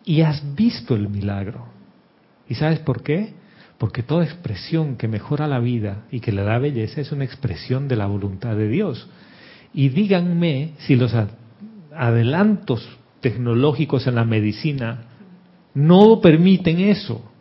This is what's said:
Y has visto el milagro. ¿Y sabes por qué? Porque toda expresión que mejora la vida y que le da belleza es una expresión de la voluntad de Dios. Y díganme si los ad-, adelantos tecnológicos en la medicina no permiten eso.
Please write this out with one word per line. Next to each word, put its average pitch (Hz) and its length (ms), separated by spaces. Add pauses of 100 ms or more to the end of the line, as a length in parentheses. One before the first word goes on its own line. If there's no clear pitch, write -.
Y 160 180
has 143 320
visto 226 420
el 101 120
milagro. 101 580 (840)
¿Y 131 60
sabes 151 240
por 127 240
qué? 190 320 (440)
Porque 117 260
toda 165 180
expresión 143 760
que 117 120
mejora 147 400
la 139 100
vida 113 540
y 123 80
que 113 100
le 98 120
da 107 160
belleza 127 420
es 135 100
una 139 140
expresión 127 640
de 131 80
la 104 100
voluntad 101 480
de 107 140
Dios. 147 400 (680)
Y 139 140
díganme 170 880
si - 160
los 120 200
ad-, 104 160 (640)
adelantos 135 960 (320)
tecnológicos 123 840
en 127 80
la 117 100
medicina 113 840 (680)
no 190 460
permiten 175 580
eso. 185 500 (120)